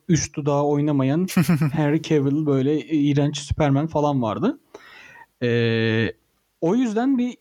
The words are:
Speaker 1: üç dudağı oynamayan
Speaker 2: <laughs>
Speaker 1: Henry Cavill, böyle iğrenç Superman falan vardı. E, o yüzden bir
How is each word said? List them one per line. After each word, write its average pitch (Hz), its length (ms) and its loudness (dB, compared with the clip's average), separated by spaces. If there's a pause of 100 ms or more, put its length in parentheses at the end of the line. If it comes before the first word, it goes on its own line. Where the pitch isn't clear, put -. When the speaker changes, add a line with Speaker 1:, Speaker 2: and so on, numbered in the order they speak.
Speaker 1:
üç 151 260 0
dudağı 143 280 0
oynamayan 147 680 0
Speaker 2:
<laughs> 156 400 0
Speaker 1:
Henry 156 300 0
Cavill, 147 440 0
böyle 139 400 0
iğrenç 147 520 0
Superman 143 480 0
falan 147 360 0
vardı. 117 360 -2 (840)
E, 113 720 0 (480)
o 170 140 0
yüzden 247 440 0
bir 247 220 -4